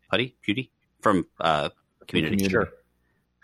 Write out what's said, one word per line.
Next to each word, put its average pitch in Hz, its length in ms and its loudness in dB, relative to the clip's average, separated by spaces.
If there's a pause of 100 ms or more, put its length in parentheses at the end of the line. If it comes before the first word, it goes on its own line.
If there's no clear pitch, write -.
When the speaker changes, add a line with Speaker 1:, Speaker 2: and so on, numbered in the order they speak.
Speaker 1:
Puddy, 127 260 -2 (120)
Pudi 113 220 -4 (320)
from, 98 260 2 (120)
uh, 76 300 0 (380)
Community. 82 300 -2
Speaker 2:
Community. 98 120 2 (960)